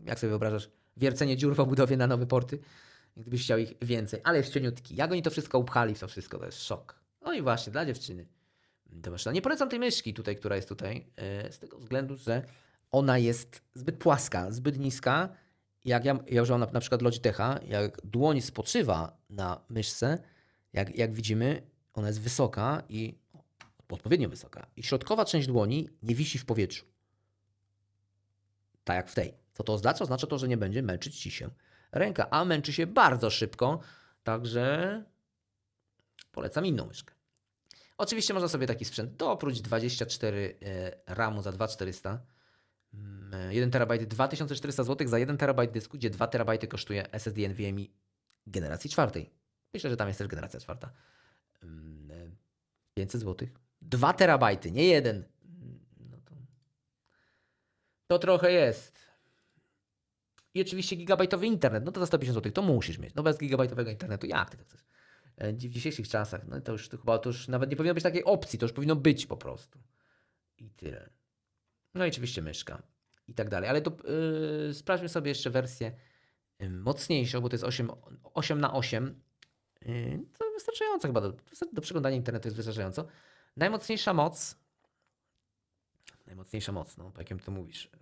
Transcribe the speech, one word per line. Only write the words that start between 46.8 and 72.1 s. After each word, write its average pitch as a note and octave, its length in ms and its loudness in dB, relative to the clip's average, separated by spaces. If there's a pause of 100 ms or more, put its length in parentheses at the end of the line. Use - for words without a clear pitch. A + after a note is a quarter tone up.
S G#2+ 140 -6
S G#2+ 80 -4
D G#2 100 0
N G2 100 -2
V G#2+ 100 -4
M G2 140 -2
E G2+ 40 -4 (640)
generacji F#2 440 -4
czwartej. F#2+ 400 0 (440)
Myślę, E3 160 -4
że A#2+ 60 -2
tam G#2 120 0
jest F#2+ 100 -4
też G2+ 100 -4
generacja E2+ 320 -8
czwarta. - 320 -12 (680)
Mm, D#2 480 -18
e, E2+ 200 -16 (640)
pięćset G2 260 -4
złotych. G#2+ 320 -6 (300)
Dwa C3 300 4
terabajty, B2+ 580 6
nie B2+ 140 4
jeden. B2 400 6 (840)
No B1 140 -20
to... - 100 -20 (1700)
to F3 120 6
trochę F3+ 340 8
jest. C#3 460 4 (1600)
I F#3 80 2
oczywiście F#3 340 -4
gigabajtowy F3+ 500 2
internet, B2+ 380 4
no E3+ 80 -4
to F#3+ 80 -4
za F3+ 60 2
sto D#3+ 120 4
pięćdziesiąt B2+ 160 0
złotych G#2+ 180 0
to F#3+ 100 0
musisz B2+ 360 2
mieć. - 160 -10
No D3+ 80 -2
bez D3+ 160 4
gigabajtowego B2+ 520 2
internetu, G#2+ 360 -4
jak - 240 0
ty - 60 -18
to - 80 -20
chcesz? - 200 -20 (520)
E, G#2+ 180 -4
dzi-, B2 140 -6
w A#2+ 40 -10
dzisiejszych D3 360 -4
czasach, - 400 -4
no C#2 120 -8
to - 120 -6
już, - 160 -8
to - 100 -12
chyba, A#2 200 4
to A#2+ 100 -4
już B2 200 -4
nawet B2+ 220 0
nie C#3+ 60 -2
powinno D#3+ 180 4
być E3 80 -2
takiej F3 220 2
opcji, F3+ 340 4
to A#2+ 60 0
już A#2+ 80 2
powinno D3 240 2
być C#3 300 6
po - 100 -8
prostu. - 420 -12 (800)
I A2 120 -20
tyle. - 400 -12 (840)
No F#3 120 0
i - 20 2
oczywiście B2 340 -4